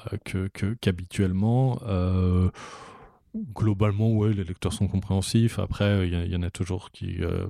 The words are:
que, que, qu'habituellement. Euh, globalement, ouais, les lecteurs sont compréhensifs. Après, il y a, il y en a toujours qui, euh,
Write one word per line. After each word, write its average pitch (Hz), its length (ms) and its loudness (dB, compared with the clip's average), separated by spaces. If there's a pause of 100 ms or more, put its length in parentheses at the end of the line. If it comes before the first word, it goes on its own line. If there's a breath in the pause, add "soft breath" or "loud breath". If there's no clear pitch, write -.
(260)
que, 95 240 -4
que, 98 240 -4
qu'habituellement. 101 1120 0
Euh, 92 600 4 (1040 loud breath)
globalement, 104 580 2
ouais, 107 220 2
les 98 100 -2
lecteurs 87 300 -4
sont 98 160 0
compréhensifs. 98 720 2
Après, 98 480 2
il 87 60 -2
y 87 40 0
a, 87 80 -2
il 90 60 -4
y 87 40 -2
en 87 80 0
a 87 60 -2
toujours 92 420 -6
qui, 90 300 -6
euh, 87 280 -2